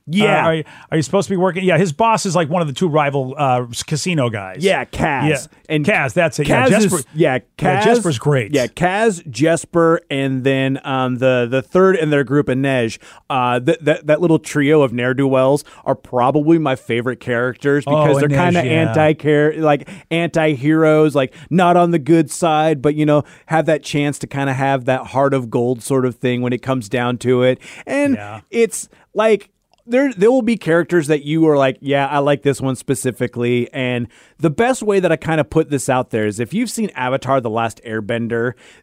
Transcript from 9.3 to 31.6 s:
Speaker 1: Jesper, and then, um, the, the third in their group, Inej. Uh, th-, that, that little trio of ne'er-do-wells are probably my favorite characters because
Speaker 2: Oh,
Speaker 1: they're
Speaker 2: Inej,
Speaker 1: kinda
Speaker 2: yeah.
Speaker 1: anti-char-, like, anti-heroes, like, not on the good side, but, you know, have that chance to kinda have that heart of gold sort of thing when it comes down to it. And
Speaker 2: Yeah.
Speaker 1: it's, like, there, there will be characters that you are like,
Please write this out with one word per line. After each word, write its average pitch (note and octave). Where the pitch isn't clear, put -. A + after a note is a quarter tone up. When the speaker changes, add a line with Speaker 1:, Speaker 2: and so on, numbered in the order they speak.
Speaker 1:
Jesper, E3
and C3+
then, C3+
um, C3
the, B2
the C3
third F#3
in D#3
their C#3+
group, C#3
Inej. C3
Uh, B2
th-, D3+
that, D3
that D3+
little D#3+
trio D3
of B2
ne'er-do-wells C3
are C3+
probably D3
my C#3+
favorite A#2+
characters B2+
because D3
Speaker 2:
Oh, -
Speaker 1:
they're D3
Speaker 2:
Inej, F3
Speaker 1:
kinda F3
Speaker 2:
yeah. A#2+
Speaker 1:
anti-char-, D3+
like, D3
anti-heroes, D#3
like, C3+
not F3
on F3
the E3
good D#3
side, D#3
but, D3
you D3+
know, D3
have D#3+
that D#3
chance D3
to -
kinda C#3
have C3+
that B2+
heart C#3
of B2
gold A#2+
sort C3+
of B2
thing B2
when B2
it A#2+
comes C3
down A#2+
to B2
it. B2+
And C#4
Speaker 2:
Yeah. G3+
Speaker 1:
it's, -
like, G#3+
there, B3+
there G3+
will C4
be A3
characters E3
that D3+
you D#3+
are D3
like, C3+